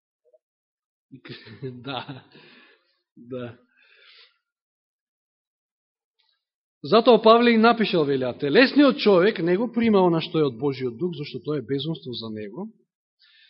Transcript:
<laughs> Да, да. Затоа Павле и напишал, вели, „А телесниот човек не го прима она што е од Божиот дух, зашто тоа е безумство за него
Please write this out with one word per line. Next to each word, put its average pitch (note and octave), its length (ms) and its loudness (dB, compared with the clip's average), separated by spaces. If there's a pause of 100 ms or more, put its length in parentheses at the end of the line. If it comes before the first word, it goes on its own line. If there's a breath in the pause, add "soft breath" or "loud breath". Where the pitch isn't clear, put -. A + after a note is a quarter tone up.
(1120)
<laughs> B2 720 -18
Да, C3 420 -14 (920 soft breath)
да. A#2+ 420 -14 (3250 soft breath)
Затоа A3 400 4
Павле A#3 300 6
и A3+ 60 4
напишал, A3 460 2
вели, C3+ 200 -2
„А A#2+ 140 -6
телесниот A#3 600 2
човек G3+ 400 2
не F3 180 0
го A#3 160 -4
прима A3+ 280 2
она E3+ 200 2
што - 180 -6
е D3+ 80 2
од A#2+ 100 -4
Божиот B2+ 400 -6
дух, E3+ 180 -6
зашто C#3+ 300 -12
тоа D3 140 -6
е B2+ 40 -8
безумство C3+ 500 -8
за A2 180 -12
него G#2+ 400 -12 (800 soft breath)